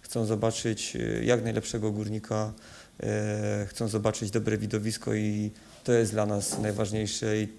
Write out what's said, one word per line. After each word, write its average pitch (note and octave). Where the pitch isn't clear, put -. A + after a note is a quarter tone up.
chcą A2+
zobaczyć, A2
e, A2+
jak A2+
najlepszego G#2+
Górnika, G#2+
e, G#2
chcą A#2
zobaczyć G#2
dobre G#2+
widowisko A2
i G#2
to B2
jest A2+
dla G#2+
nas G2+
najważniejsze G#2+
i G#2